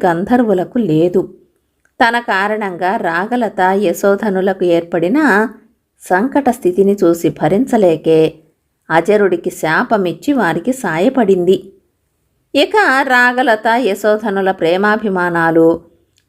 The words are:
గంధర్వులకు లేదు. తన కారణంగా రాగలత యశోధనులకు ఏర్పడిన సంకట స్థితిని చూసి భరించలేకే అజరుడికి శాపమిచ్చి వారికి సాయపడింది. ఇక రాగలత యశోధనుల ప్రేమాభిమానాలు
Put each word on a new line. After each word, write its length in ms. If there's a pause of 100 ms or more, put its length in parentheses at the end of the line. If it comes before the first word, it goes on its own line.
గంధర్వులకు 720
లేదు. 580 (500)
తన 340
కారణంగా 800
రాగలత 640 (120)
యశోధనులకు 920
ఏర్పడిన 840 (540)
సంకట 480
స్థితిని 540
చూసి 260
భరించలేకే 1040 (560)
అజరుడికి 600
శాపమిచ్చి 840
వారికి 400
సాయపడింది. 1000 (840)
ఇక 200 (260)
రాగలత 760
యశోధనుల 760
ప్రేమాభిమానాలు 1300 (480)